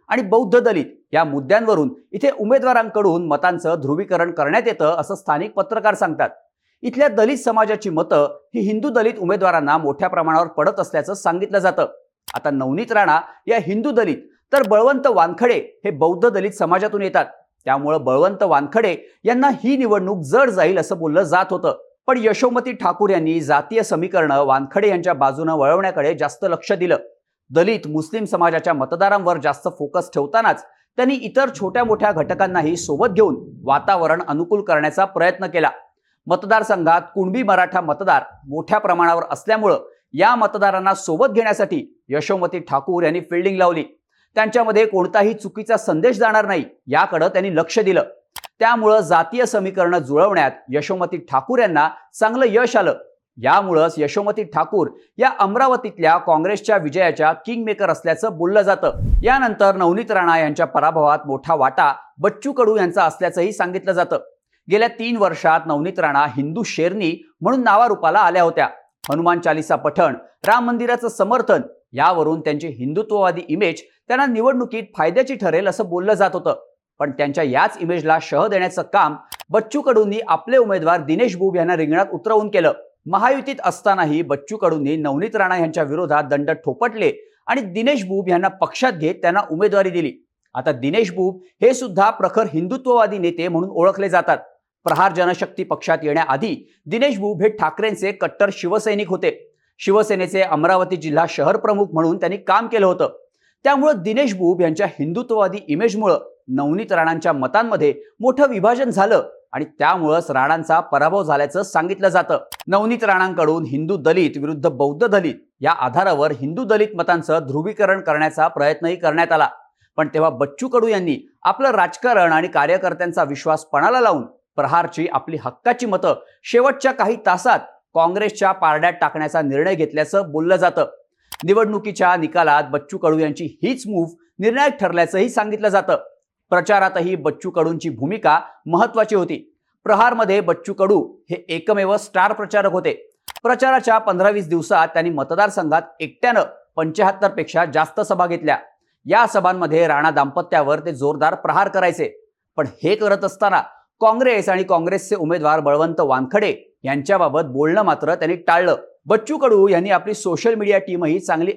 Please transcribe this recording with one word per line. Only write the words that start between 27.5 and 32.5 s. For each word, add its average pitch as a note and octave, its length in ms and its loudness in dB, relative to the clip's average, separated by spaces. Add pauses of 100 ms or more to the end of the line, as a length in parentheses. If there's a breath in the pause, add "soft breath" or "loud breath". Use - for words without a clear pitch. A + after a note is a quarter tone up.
दलित F3 380 2
मुस्लिम D#3 360 -4
समाजाच्या E3+ 500 0
मतदारांवर G3 640 0
जास्त D3 300 -4 (100)
फोकस D#3 360 -4
ठेवतानाच D#3 500 0 (320 soft breath)
त्यांनी B3+ 180 2
इतर B3+ 340 0
छोट्या G#3 360 -4
मोठ्या G#3+ 280 0
घटकांनाही F3 640 -2